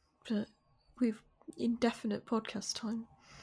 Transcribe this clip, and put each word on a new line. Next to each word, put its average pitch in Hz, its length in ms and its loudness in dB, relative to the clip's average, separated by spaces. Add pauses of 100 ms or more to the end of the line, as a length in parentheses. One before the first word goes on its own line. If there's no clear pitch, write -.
(280)
but 214 200 0 (520)
we've 226 220 4 (360)
indefinite 233 680 2
podcast 220 480 -2
time. 226 320 -4 (380)